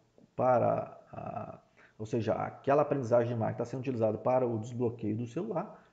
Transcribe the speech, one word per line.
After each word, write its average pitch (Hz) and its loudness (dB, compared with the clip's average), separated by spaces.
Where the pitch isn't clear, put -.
para, 113 2
a, - -10
ou 110 -8
seja, 110 0
aquela - 2
aprendizagem 120 2
de 117 -4
máquina 110 -2
tá 120 -2
sendo 131 -6
utilizada 113 0
para 127 2
o 117 -2
desbloqueio 113 -2
do 120 -4
celular, 208 -6